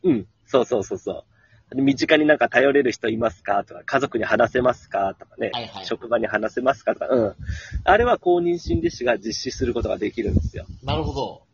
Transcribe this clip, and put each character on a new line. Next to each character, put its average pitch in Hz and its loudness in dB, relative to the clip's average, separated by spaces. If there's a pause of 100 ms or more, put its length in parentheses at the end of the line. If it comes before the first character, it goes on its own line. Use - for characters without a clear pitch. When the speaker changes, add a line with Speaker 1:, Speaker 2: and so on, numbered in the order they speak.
Speaker 1:
う 175 4
ん。 104 -2 (200)
そ 127 2
う - 2
そ 120 0
う 98 -2
そ - -6
う 95 -8
そ 98 -6
う。 78 -10 (500)
身 139 4
近 156 2
に 151 4
な 151 6
ん - -6
か 117 2
頼 135 4
れ 139 6
る 127 2
人 - -4
い 113 -2
ま 113 0
す - -18
か 101 -2
と - -20
か、 - -16
家 135 0
族 135 -4
に 107 0
話 117 2
せ 127 2
ま 123 4
す - -8
か 98 -2
と - -20
か - -20
ね。 107 -4
Speaker 2:
は 120 -6
い 113 -10
は 98 -14
い。 - -10
Speaker 1:
職 117 -6
場 117 2
に 113 0
話 107 -2
せ 123 -2
ま 135 4
す - -12
か 110 0
と - -10
か、 - -4
う 127 4
ん。 101 -2 (480)
あ 190 6
れ 233 2
は 240 2
公 175 2
認 175 0
心 170 -2
理 165 -2
師 - -10
が 120 2
実 107 -6
施 - -8
す - -4
る 120 -2
こ 117 -2
と 104 -2
が 95 -2
で 101 -2
き 117 -6
る 101 -2
ん - 0
で - 4
す - -6
よ。 - -10 (180)
Speaker 2:
な 139 -4
る 156 -4
ほ 147 -4
ど。 123 -8 (120)